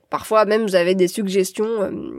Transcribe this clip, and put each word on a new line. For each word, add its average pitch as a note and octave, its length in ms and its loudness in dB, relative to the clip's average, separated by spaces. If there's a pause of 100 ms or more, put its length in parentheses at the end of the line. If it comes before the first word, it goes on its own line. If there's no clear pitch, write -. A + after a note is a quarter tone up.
(100)
Parfois G#3+ 340 2
même, G#3+ 180 2
vous F#3+ 140 2
avez F3+ 180 2
des F3+ 140 4
suggestions, G3+ 760 -2
euh, - 80 -2 (280)